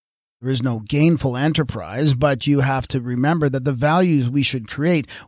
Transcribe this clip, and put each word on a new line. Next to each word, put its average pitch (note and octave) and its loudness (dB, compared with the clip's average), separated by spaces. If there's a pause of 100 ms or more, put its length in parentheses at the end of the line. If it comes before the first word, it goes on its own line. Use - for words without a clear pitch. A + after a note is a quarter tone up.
(400)
There C3 -4
is B2 -2
no A#2+ -2
gainful C#3+ 2
enterprise, C3+ -2
but C3+ 0
you C#3+ 2
have C3+ -2
to C3 -4
remember C#3 0
that C3 -4
the C#3+ 0
values D3 2
we C#3 2
should A#2+ -4
create D#3 0 (180)